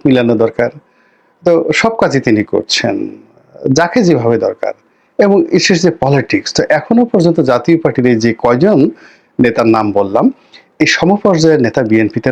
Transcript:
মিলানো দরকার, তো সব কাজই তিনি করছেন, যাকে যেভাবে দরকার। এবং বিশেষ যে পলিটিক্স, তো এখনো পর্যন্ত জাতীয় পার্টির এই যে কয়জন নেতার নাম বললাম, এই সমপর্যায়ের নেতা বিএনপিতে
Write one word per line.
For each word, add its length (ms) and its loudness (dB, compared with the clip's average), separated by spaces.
মিলানো 300 2
দরকার, 260 -2
তো 80 2
সব 200 0
কাজই 200 0
তিনি 220 0
করছেন, 420 -4
যাকে 200 0
যেভাবে 300 0
দরকার। 360 -4
এবং 180 4
বিশেষ 300 0
যে 80 2
পলিটিক্স, 540 -2
তো 60 0
এখনো 240 0
পর্যন্ত 280 0
জাতীয় 420 0
পার্টির 240 -2
এই 180 2
যে 60 2
কয়জন 360 2
নেতার 340 0
নাম 100 -2
বললাম, 280 0
এই 60 2
সমপর্যায়ের 680 2
নেতা 160 -2
বিএনপিতে 500 0